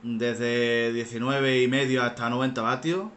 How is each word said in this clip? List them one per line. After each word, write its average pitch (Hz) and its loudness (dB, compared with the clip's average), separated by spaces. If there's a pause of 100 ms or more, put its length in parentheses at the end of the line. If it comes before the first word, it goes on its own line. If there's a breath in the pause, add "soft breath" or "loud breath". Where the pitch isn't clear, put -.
Desde 117 0
diecinueve 127 0
y 127 4
medio 131 2
hasta 120 -2
noventa 127 0
vatios. 160 -2